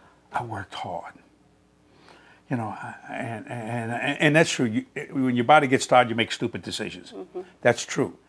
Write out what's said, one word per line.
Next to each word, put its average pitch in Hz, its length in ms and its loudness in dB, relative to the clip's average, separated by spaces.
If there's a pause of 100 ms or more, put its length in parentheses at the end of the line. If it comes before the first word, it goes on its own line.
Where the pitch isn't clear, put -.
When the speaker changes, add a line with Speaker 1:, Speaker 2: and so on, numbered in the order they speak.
(320)
Speaker 1:
"I 127 100 -4
worked 107 320 -10
hard." - 380 -10 (1400)
You 139 80 -2
know, 113 120 -4
I, 120 260 -12 (160)
and, 120 380 -8
and, 117 440 -6
and, 123 280 -4
and 151 160 6
that's 160 140 6
true. 131 160 0
You, 117 200 -2 (260)
when 131 240 0
your 120 80 2
body 147 220 8
gets 127 200 2
tired, 123 220 6
you 113 80 -4
make 113 160 0
stupid - 300 -4
decisions. 92 500 -8
Speaker 2:
Mm-hmm. 131 300 -12 (180)
Speaker 1:
That's 120 240 2
true. 117 320 -4 (120)